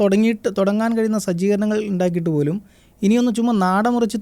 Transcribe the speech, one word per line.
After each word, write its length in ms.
തുടങ്ങിയിട്ട്, 560
തുടങ്ങാൻ 400
കഴിയുന്ന 220
സജ്ജീകരണങ്ങൾ 640
ഉണ്ടാക്കിയിട്ട് 460
പോലും 320
ഇനിയൊന്ന് 340
ചുമ്മാ 180
നാടമുറിച്ച് 680